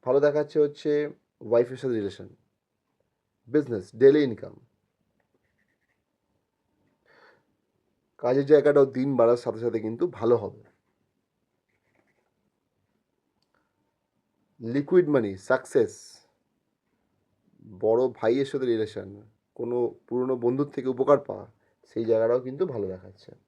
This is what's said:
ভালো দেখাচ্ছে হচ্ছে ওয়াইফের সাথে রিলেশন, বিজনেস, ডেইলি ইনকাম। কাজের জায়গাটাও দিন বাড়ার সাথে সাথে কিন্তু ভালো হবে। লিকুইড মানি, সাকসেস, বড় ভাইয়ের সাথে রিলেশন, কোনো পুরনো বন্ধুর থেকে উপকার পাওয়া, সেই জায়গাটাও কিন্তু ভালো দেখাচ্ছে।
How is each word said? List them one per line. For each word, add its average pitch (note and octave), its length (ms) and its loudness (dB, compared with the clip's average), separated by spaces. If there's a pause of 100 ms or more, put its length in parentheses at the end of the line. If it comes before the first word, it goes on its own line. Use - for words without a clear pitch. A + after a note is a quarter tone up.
ভালো C3 220 0
দেখাচ্ছে D3 380 -2
হচ্ছে D3 260 -4 (580)
ওয়াইফের B2 340 0
সাথে B2+ 180 -2
রিলেশন, G2 280 -10 (1200)
বিজনেস, B2+ 340 -2 (140)
ডেইলি C#3 280 8
ইনকাম। - 260 -10 (3750)
কাজের C3+ 300 0
জায়গাটাও C#3+ 340 6 (100)
দিন C3 120 -2 (100)
বাড়ার A#2+ 260 4
সাথে A2 200 -6
সাথে A2+ 220 -2
কিন্তু A#2 180 -4 (140)
ভালো A#2 240 2
হবে। - 200 -12 (4000)
লিকুইড D3 400 2
মানি, A2 180 0 (160)
সাকসেস, B2+ 460 0 (1900)
বড় A2+ 180 4 (160)
ভাইয়ের C3 320 0
সাথে C3 220 -4
রিলেশন, G#2 360 -4 (500)
কোনো A#2+ 180 -6 (300)
পুরনো B2+ 280 -2 (100)
বন্ধুর C3+ 300 0
থেকে B2+ 200 -6
উপকার C3 240 2 (100)
পাওয়া, G2+ 180 -12 (440)
সেই A2+ 200 -6
জায়গাটাও A2+ 360 2
কিন্তু C3+ 160 -8 (120)
ভালো G2+ 200 -6
দেখাচ্ছে। F#2+ 360 -20 (180)